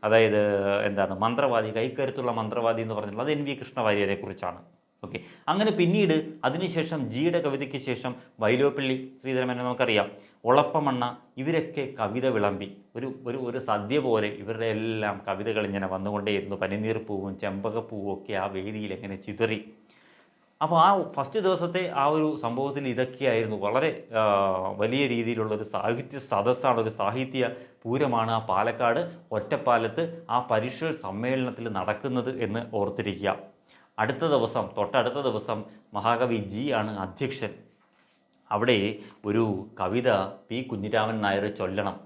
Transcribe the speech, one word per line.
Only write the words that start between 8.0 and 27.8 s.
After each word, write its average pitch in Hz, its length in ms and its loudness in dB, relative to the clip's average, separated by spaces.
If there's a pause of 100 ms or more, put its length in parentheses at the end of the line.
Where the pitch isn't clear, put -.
വൈലോപ്പിള്ളി 131 520 4 (260)
ശ്രീധരമേനോനെ 127 460 -2
നമുക്കറിയാം, 117 400 2 (420)
ഒളപ്പമണ്ണ, 139 540 4 (380)
ഇവരൊക്കെ 147 420 -2 (160)
കവിത 113 360 0
വിളമ്പി 101 340 0 (280)
ഒരു, 131 100 -6 (220)
ഒരു, 127 80 -6 (120)
ഒരു 123 100 -4 (100)
സദ്യ 107 360 2
പോലെ 110 240 2 (140)
ഇവരുടെ 110 240 -4 (100)
എല്ലാം 110 380 -2 (120)
കവിതകൾ 107 420 0
ഇങ്ങനെ 98 260 -2
വന്നുകൊണ്ടേയിരുന്നു. 98 680 -2
പനിനീർ 107 440 -2
പൂവും 98 340 -4
ചെമ്പകപ്പൂവും 104 760 -4
ഒക്കെ 98 280 -8
ആ 98 120 -2
വേദിയിൽ 104 420 -6
എങ്ങനെ 98 280 -8
ചിതറി. 107 340 0 (1040)
അപ്പോൾ 165 200 4
ആ 185 60 8 (260)
ഫസ്റ്റ് 139 300 -2
ദിവസത്തെ 175 360 0 (200)
ആ - 20 4 (140)
ഒരു 156 100 4 (160)
സംഭവത്തിൽ 135 480 -2
ഇതൊക്കെയായിരുന്നു. 113 720 0
വളരെ, 127 260 0 (300)
ആ, - 20 4 (600)
വലിയ 123 200 2 (120)
രീതിയിലുള്ളൊരു 110 600 -2
സാഹിത്യ 120 460 -2 (100)
സദസ്സാണ്, 120 540 4
ഒരു 110 160 0
സാഹിത്യ 123 500 0 (340)